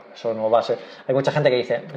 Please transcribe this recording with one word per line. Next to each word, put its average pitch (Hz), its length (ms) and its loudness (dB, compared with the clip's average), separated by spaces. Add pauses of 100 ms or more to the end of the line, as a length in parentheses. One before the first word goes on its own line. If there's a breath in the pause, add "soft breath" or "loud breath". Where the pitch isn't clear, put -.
(140)
Eso 117 200 -6
no 110 160 -2
va 117 100 6
a 104 40 2
ser. 120 140 -2 (280 loud breath)
Hay 131 80 -2
mucha 135 200 0
gente 151 160 2
que 127 80 4
dice, 120 260 -2 (140)